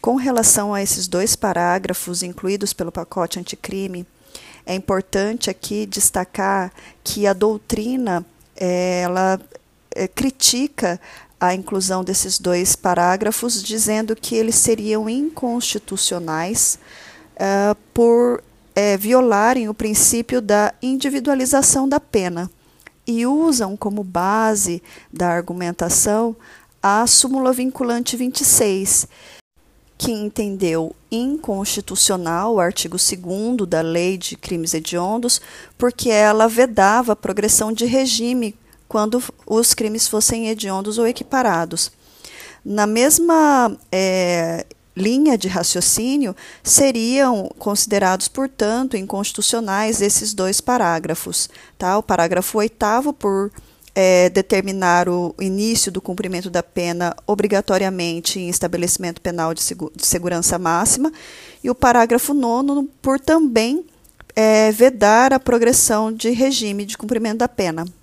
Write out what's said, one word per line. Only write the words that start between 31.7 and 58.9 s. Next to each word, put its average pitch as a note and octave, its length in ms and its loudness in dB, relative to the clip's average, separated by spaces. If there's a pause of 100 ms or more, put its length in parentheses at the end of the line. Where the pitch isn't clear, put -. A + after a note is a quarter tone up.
o G3+ 60 4
artigo E3+ 380 -2
segundo G3+ 680 -2
da E3 160 0
Lei F3 340 0
de - 200 -10
Crimes E3 360 -6
Hediondos, F#3 680 -2 (360)
porque A#3+ 340 0
ela G#3+ 380 6
vedava A3+ 640 4
a G#3 40 2
progressão G#3 560 0
de A3 120 -2
regime A#3+ 720 0 (320)
quando A3 380 0 (220)
os A3+ 280 2
crimes A3 320 -4
fossem A3+ 420 -2
hediondos G#3 500 -6
ou A#3 100 2
equiparados. F3+ 840 -2 (760)
Na G#3 220 0
mesma, C#4+ 880 4 (140)
eh, F3 760 0 (300)
linha B3 420 2
de F#3+ 120 -2
raciocínio, G3+ 880 0 (260)
seriam B3 960 2
considerados, G3 680 0
portanto, B3+ 680 -2
inconstitucionais G#3 1040 -2
esses G#3 320 0
dois F#3+ 280 -2
parágrafos, E3+ 920 -2 (260)
tá? F#3+ 220 0
O A3 40 0
parágrafo F3+ 560 0
oitavo, A3 540 0
por, G3+ 380 -2 (420)
eh, F#3 380 6
determinar F#3+ 800 2
o F3 320 -2
início G3+ 500 0
do F#3 100 -6
cumprimento F#3 480 -6
da F3 140 0
pena F3 540 -4 (100)
obrigatoriamente F#3+ 1120 0
em F3+ 100 -6
estabelecimento F3 720 -4